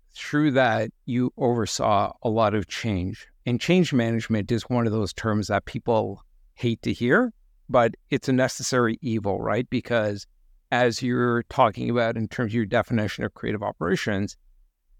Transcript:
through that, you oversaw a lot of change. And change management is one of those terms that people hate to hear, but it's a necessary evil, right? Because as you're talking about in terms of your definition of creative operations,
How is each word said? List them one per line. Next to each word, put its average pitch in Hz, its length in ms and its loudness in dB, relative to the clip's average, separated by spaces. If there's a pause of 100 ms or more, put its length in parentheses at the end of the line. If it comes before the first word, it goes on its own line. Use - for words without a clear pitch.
(140)
through 151 380 0
that, 113 400 2 (140)
you 123 320 0
oversaw 110 760 0 (100)
a 120 80 -2
lot 110 240 2
of 101 140 -2
change. 98 600 -4 (180)
And 120 160 -2
change 175 320 2
management 113 580 0
is 117 120 0
one 120 220 0
of 110 60 0
those 107 220 -2
terms 104 340 -2
that 101 160 0
people 107 580 -2 (340)
hate 117 260 -2
to 117 100 -2
hear, 170 400 2 (380)
but 120 260 4 (140)
it's - 180 -2
a 135 60 2
necessary 127 680 0
evil, 101 380 -2
right? 113 300 -2
Because 107 580 -2 (420)
as 120 320 2
you're 123 420 2
talking 123 460 0
about 117 280 0
in 110 100 -2
terms 113 240 -4
of 107 40 -4
your 117 100 0
definition 107 580 -2
of 110 100 -6
creative 107 300 -6
operations, 104 720 -2 (640)